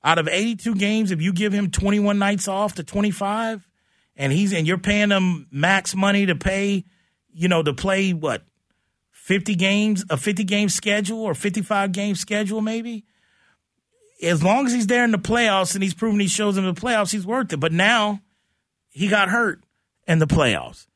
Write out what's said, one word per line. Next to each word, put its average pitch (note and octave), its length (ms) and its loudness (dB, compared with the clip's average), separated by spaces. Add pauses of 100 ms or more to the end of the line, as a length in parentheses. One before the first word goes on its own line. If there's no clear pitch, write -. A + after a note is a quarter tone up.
out E3 160 4
of D#3 80 -2
eighty-two A3 480 -2
games, G3+ 360 0
if D#3+ 100 -2
you F#3 120 0
give G3+ 180 0
him G3+ 200 0
twenty-one G3+ 480 0
nights G3+ 280 0
off G3+ 280 -2
to D#3+ 80 -10
twenty-five, G#3 840 -4 (480)
and C#3 160 -2
he's, F#3+ 220 2
and D#3+ 140 0
you're F3+ 100 0
paying G#3 320 0
him F3+ 420 0
max F#3 440 0
money G3+ 300 2
to F3+ 100 0
pay, G3 500 -2 (480)
you E3+ 140 -2
know, E3+ 160 2
to D3 100 0
play, F#3+ 400 0
what, D3+ 300 -4 (680)
fifty G3 440 -2
games, G3+ 540 2
a D3+ 80 0
fifty G#3 260 -2
game G3+ 260 0
schedule G#3 540 -2
or F#3+ 100 -2
fifty-five G3 580 -2
game G3+ 240 -4
schedule G#3+ 460 -4
maybe? A3+ 440 -6 (1160)
As E3+ 220 2
long A#3 220 4
as A#3+ 80 2
he's A#3 140 0
there B3 160 4
in A#3 80 2
the G#3 60 2
playoffs G3+ 560 2
and F#3+ 100 -2
he's F#3+ 100 -2
proven G#3+ 260 0
he G3+ 80 2
shows G3+ 300 0
in F#3+ 80 0
the F#3 80 0
playoffs, G#3+ 380 0
he's G3 140 -4
worth A3 280 -2
it." C#3+ 80 -4
But D#3+ 100 0
now G#3 500 2 (680)
he F3 180 -4
got G3 220 2
hurt A3 340 -2 (420)
in E3 140 2
the D#3 80 4
playoffs A#2+ 580 0 (100)